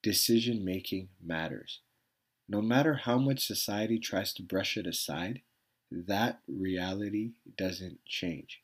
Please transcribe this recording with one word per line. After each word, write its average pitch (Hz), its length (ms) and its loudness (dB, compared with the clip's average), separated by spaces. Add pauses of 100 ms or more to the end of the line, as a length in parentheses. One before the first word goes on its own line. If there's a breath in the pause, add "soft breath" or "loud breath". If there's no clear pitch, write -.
Decision 113 640 4
making 92 440 -2 (120)
matters. 80 600 -4 (680)
No 104 140 0
matter 139 320 6
how 127 240 2
much 135 260 4
society 110 540 0
tries 101 360 -2
to 98 100 -8
brush 95 320 -2
it 92 100 -4
aside, 87 560 -4 (480)
that 101 560 0
reality 98 880 -2 (240)
doesn't 92 480 -4
change. - 600 -6